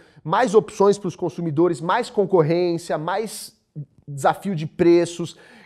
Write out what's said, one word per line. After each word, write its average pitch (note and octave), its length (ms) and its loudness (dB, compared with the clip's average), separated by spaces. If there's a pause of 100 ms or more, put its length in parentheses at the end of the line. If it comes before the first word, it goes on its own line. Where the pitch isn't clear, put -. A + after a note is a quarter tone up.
(240)
mais G3+ 320 0
opções G3+ 420 2
pros F#3 180 -8
consumidores, E3+ 640 -2
mais G3 300 -2
concorrência, F3 880 0
mais F#3 560 -6 (540)
desafio D#3+ 480 -2
de D#3 100 -4
preços. E3+ 720 2 (280)